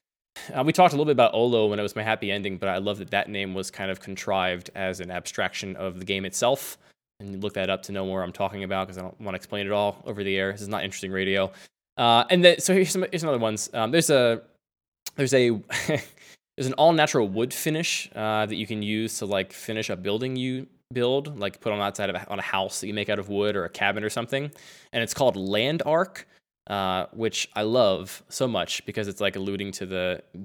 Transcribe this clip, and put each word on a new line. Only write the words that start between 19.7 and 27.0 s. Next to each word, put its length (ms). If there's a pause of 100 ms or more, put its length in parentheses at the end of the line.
a 60
building 400
you 320 (260)
build, 460
like, 220
put 100
on 80
the 60
outside 240
of 60
a, 140
on 100
a 40
house 380
that 60
you 60
make 160
out 100
of 100
wood 260
or 100
a 40
cabin 340
or 60
something. 420 (400)
And 120
it's 100
called 220
Land 500
Ark, 420 (400)
uh, 440